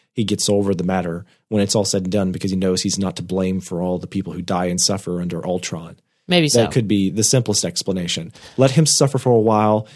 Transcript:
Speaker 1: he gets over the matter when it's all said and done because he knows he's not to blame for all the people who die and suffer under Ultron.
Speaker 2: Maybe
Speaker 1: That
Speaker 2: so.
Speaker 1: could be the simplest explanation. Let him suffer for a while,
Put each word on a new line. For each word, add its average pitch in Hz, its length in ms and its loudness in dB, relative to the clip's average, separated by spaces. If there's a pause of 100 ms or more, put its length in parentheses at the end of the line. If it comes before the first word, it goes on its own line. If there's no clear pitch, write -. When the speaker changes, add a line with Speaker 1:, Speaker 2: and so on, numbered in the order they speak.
(140)
Speaker 1:
he 117 100 -2
gets 101 260 -2
over 101 240 2
the 87 100 -2
matter 87 420 -2 (240)
when 107 120 0
it's 98 140 0
all 104 100 2
said 98 180 -2
and 92 80 -4
done 98 200 0
because 92 200 -4
he 95 60 -2
knows 92 240 0
he's 98 180 -2
not 92 160 -2
to 90 80 -10
blame 92 380 -2
for 87 200 -6
all 90 160 -2
the 87 100 -8
people 92 260 -6
who 90 80 -10
die 90 240 -2
and 90 140 -2
suffer 90 420 -2
under 85 240 -6
Ultron. 85 520 -6 (300)
Speaker 2:
Maybe 175 260 4
Speaker 1:
That 113 140 4
Speaker 2:
so. - 40 -4
Speaker 1:
could 113 160 0
be 98 220 2
the 104 140 -2
simplest 113 420 2
explanation. 87 680 -6 (240)
Let 131 160 6
him 156 140 4
suffer 139 320 2
for 123 160 2
a 113 60 6
while, 107 560 4